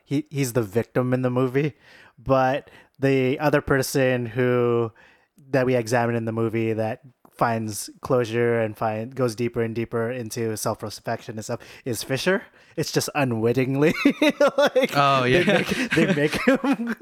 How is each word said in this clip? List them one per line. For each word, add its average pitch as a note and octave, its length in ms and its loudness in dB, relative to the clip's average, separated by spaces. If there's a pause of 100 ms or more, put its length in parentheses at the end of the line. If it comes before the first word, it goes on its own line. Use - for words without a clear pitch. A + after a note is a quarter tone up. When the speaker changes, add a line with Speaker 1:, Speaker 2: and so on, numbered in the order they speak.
Speaker 1:
he, C#3+ 260 -4
he's C3+ 240 -4
the B2+ 80 2
victim A#2+ 520 -2
in B2+ 80 0
the B2+ 80 0
movie, C3 440 0 (440)
but C3 520 2 (280)
the C3+ 420 2
other D3 200 2
person B2+ 640 0
who, A#2+ 640 2 (580)
that C3 160 2
we B2+ 80 2
examine A#2 420 2
in A2+ 80 -2
the A2+ 80 -4
movie A2+ 400 0
that A2 300 -4 (280)
finds A2+ 600 -2 (120)
closure A#2 580 0
and G#2+ 160 -4
find, A2+ 380 -4
goes B2 200 -2
deeper A#2 280 -2
and A2+ 120 -4
deeper A2+ 360 -4
into A2+ 460 -6
self-reflection A2 800 -8
and G#2+ 80 -10
stuff A#2 160 -8 (240)
is A#2+ 180 -6
Fisher. F3+ 400 0 (340)
It's D#3+ 160 -6
just - 220 0
unwittingly. C3 840 2
<laughs> - 60 0 (720)
Like, C4 220 2
Speaker 2:
Oh, C#3 280 4
yeah. B2 180 4
Speaker 1:
they G3+ 160 2
make, A#3 320 -4
they G3 240 2
make D3 180 0 (100)
<laughs> - 40 0
him A#3+ 560 0